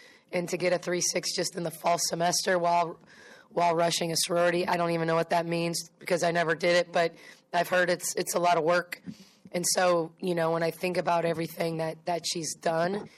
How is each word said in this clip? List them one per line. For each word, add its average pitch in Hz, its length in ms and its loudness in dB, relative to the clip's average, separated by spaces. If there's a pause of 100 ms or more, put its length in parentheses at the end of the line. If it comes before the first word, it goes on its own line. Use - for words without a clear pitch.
(320)
and 175 160 -4
to - 80 -6
get 175 160 0
a 180 60 2
three 180 240 -2
six - 340 -2
just 175 220 -4
in 175 60 -4
the 160 80 -4
fall 170 280 0
semester 175 580 0
while, 170 400 2 (520)
while 170 260 2
rushing 170 380 0
a - 20 -2
sorority. 175 500 2
I 175 120 0
don't 170 140 0
even 165 160 0
know 165 80 2
what 165 160 0
that 170 140 2
means 170 440 -4 (100)
because 170 240 -2
I 170 80 2
never 165 240 2
did 175 220 2
it, 170 160 0
but 170 200 2 (400)
I've 175 140 0
heard 180 220 2
it's, - 260 -2
it's - 180 -4
a 185 60 0
lot 175 180 4
of 147 60 0
work. 175 380 0 (500)
And 175 160 -4
so, 175 540 2
you 180 140 -2
know, 165 160 2
when 165 120 0
I 165 80 0
think 180 240 -4
about 170 300 0
everything 165 520 -4
that, 160 280 -4
that 170 200 -4
she's 160 300 -6
done, 175 640 -2